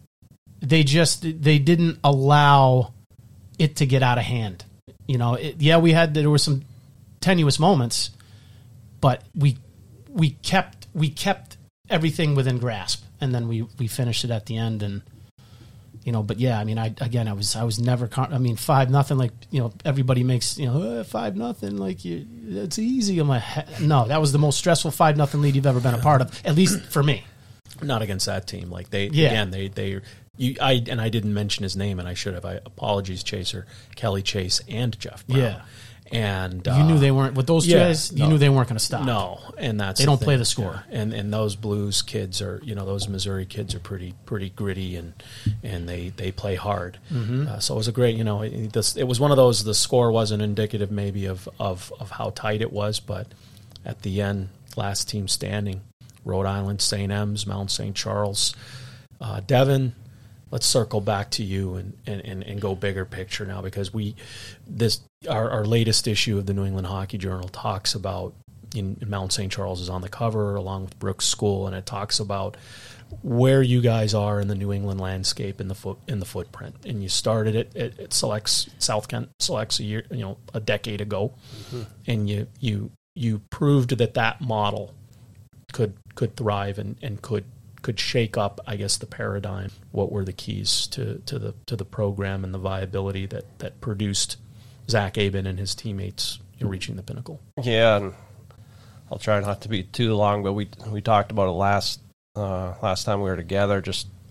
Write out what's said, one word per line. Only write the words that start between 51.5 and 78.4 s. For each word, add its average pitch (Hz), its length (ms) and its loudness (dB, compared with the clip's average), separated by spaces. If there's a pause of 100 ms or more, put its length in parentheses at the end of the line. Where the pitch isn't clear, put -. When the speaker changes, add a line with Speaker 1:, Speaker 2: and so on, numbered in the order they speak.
Speaker 2:
of, 95 400 -4
of 101 120 -12
how 110 180 -6
tight 107 320 -4
it 113 100 -4
was, 104 280 -2
but - 280 -8 (560)
at - 200 -10
the 101 180 -2
end, 98 280 -2 (280)
last 101 320 -4
team 101 180 -4
standing, 101 540 -4 (420)
Rhode 95 220 -2
Island, 98 360 -2
Saint 101 300 -2
M's, 101 360 -4
Mount 98 240 -4
Saint 104 240 -6
Charles. 104 600 -2 (640)
Uh, 104 200 -6
Devin, 131 560 2 (560)
let's 127 160 -2
circle 113 340 2
back 101 300 -2
to 117 120 -4
you 95 320 -4
and, 95 300 -10
and, 101 160 -8
and, 95 220 -10
and 101 180 -8
go 98 140 -2
bigger 95 300 -4
picture 92 400 -8
now, 95 160 -8
because 95 320 -6
we, 107 220 -4 (520)
this, 117 340 0 (280)
our, 113 200 0
our 107 160 -2
latest 113 420 2
issue 107 300 0
of 101 80 -2
the 98 80 -2
New 98 120 0
England 95 220 -2
Hockey 95 300 -6
Journal 92 320 -6
talks - 460 -4
about, 92 380 -6 (420)
in, 98 260 -4
in 101 80 -8
Mount 95 240 -4
Saint 95 180 -2
Charles 92 300 -6
is 90 80 -8
on 92 120 -6
the 98 80 -8
cover 107 460 -2
along 95 280 -6
with - 160 -14
Brooks 98 260 -4
School, 98 400 0
and 92 100 -6
it 92 100 -8
talks 101 340 -4
about 98 380 -6 (640)
where 131 400 4
you 123 200 4
guys 110 320 2
are 104 260 0
in 98 80 -2
the 101 80 -2
New 101 160 -4
England 98 280 -4
landscape 95 600 -4
in 95 60 -8
the 95 80 -6
foot, - 220 -10 (100)
in 110 120 -4
the 90 60 -4
footprint. - 500 -12 (100)
And 117 160 -6
you 92 80 -6
started 110 460 0
it - 200 -4
at, 117 240 -6
at - 140 -12
Selects, - 640 0